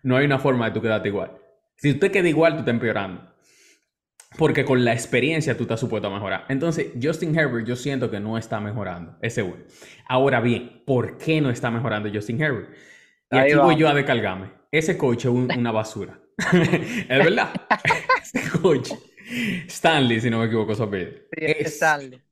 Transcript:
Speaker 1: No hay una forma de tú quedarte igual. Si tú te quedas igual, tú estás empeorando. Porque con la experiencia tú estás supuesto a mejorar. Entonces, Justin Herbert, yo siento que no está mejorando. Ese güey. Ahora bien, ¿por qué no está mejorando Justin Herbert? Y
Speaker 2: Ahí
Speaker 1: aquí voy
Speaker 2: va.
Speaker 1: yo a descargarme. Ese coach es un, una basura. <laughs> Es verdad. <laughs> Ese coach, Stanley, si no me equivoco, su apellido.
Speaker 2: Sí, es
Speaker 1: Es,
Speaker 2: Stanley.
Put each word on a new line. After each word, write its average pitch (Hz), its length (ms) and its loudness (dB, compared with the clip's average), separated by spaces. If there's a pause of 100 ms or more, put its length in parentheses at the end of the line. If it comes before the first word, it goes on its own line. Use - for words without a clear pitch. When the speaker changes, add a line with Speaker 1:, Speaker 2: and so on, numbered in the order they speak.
Speaker 1:
No 127 140 2
hay 143 100 4
una 139 120 2
forma 127 280 2
de 110 80 -2
tú 110 80 -2
quedarte 107 260 0
igual. 95 240 -4 (440)
Si 143 180 2
tú 143 60 -2
te 196 100 2
quedas 170 180 2
igual, 156 260 4
tú 151 60 -6
estás 117 140 0
empeorando. 104 580 -4 (1080)
Porque 139 260 2
con 127 200 4
la 117 80 4
experiencia 131 640 0
tú 120 60 -6
estás 113 180 -4
supuesto 104 280 -4
a 98 60 -4
mejorar. 98 340 -4
Entonces, 156 400 -2 (120)
Justin 160 380 -2
Herbert, 120 280 0
yo 127 80 -4
siento 127 360 -4
que 101 100 -6
no 107 160 -4
está 113 240 -6
mejorando. 95 640 -8
Ese 113 200 -4
güey. 87 200 -8 (460)
Ahora 127 320 2
bien, - 460 -2
¿por 123 300 0
qué 160 240 0
no 139 80 2
está 120 220 -2
mejorando 107 420 -4
Justin 113 300 -4
Herbert? 123 280 -4 (600)
Y 135 80 2
Speaker 2:
Ahí 139 140 4
Speaker 1:
aquí 147 60 6
voy 151 160 6
Speaker 2:
va. 147 40 2
Speaker 1:
yo 156 100 6
a 143 60 4
descargarme. 104 560 -2 (200)
Ese 156 280 0
coach 120 220 0
es 135 60 -2
un, 123 300 2
una 117 160 0
basura. 107 480 -6 (160)
<laughs> - 160 -2 (560)
Es - 0 -
verdad. 143 420 4 (200)
<laughs> - 520 0
Ese - 380 -4
coach, 156 300 2 (800)
Stanley, 131 520 2
si 123 80 0
no 113 120 0
me 113 60 2
equivoco, 110 280 0
su 113 80 -2
apellido. 98 300 -4 (200)
Speaker 2:
Sí, - 120 -6
es 151 220 -2
Speaker 1:
Es, 151 80 -8
Speaker 2:
Stanley. 143 460 -2 (120)